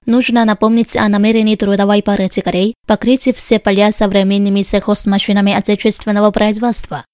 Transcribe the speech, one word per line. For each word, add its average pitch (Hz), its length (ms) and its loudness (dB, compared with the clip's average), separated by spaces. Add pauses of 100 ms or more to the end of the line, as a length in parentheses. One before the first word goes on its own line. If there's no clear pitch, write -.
нужно 233 400 0
напомнить 220 500 0
о 214 140 0
намерении 214 460 2
Трудовой 202 480 0
партии 190 380 -2
Кореи 185 340 -2 (100)
покрыть 233 500 0
все - 220 0
поля 202 340 2
современными 202 720 0
сельхозмашинами 202 920 0
отечественного 208 800 0
производства, 214 840 -2